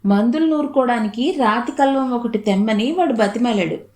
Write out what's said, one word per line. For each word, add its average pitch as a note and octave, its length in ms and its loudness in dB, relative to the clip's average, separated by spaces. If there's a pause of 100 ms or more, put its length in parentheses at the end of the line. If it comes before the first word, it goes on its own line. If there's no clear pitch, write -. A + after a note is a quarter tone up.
మందులు A#3 400 2
నూరుకోవడానికి B3 840 0
రాతి A#3+ 420 0
కల్వం C4+ 380 0
ఒకటి A#3 280 -2
తెమ్మని G#3 540 0
వాడు E4+ 200 0
బతిమాలాడు. G#3+ 640 0 (200)